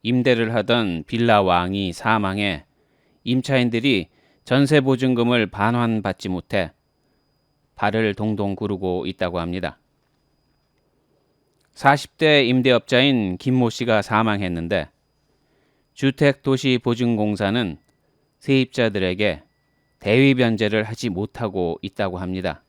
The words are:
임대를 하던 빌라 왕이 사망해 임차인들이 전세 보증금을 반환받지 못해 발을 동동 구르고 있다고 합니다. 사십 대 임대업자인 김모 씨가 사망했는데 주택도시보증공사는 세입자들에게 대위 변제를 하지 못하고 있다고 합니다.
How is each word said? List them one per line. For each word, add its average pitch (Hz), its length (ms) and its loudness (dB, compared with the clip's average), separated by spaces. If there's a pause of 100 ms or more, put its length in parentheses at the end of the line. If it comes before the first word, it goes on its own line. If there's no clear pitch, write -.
임대를 117 520 0
하던 104 520 0
빌라 117 360 2
왕이 92 500 0
사망해 101 720 -2 (600)
임차인들이 123 840 0 (360)
전세 139 360 4
보증금을 123 680 0
반환받지 107 840 -2
못해 90 420 -4 (1000)
발을 107 400 -2
동동 104 420 -4
구르고 95 480 -4
있다고 90 340 -6
합니다. 87 400 -6 (2000)
사십 143 420 0
대 147 300 4
임대업자인 123 920 2
김모 127 320 0
씨가 110 320 0
사망했는데 95 880 -2 (1040)
주택도시보증공사는 120 1800 0 (640)
세입자들에게 104 1040 0 (560)
대위 131 360 4
변제를 110 500 0
하지 113 240 -8
못하고 95 760 -4
있다고 95 360 -6
합니다. 92 500 -6